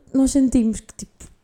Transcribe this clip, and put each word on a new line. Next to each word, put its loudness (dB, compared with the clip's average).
nós 2
sentimos 0
que, -20
tipo, -18